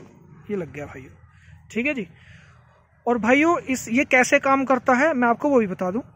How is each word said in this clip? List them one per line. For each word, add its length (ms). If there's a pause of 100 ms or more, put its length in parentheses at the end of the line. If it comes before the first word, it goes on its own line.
(500)
ये 60
लग 180
गया 120
भाइयों, 260 (600)
ठीक 140
है 80
जी। 140 (1000)
और 140
भाइयों, 400
इस, 300
ये 160
कैसे 360
काम 240
करता 300
है 180
मैं 140
आपको 220
वो 100
भी 80
बता 240
दूँ। 100 (140)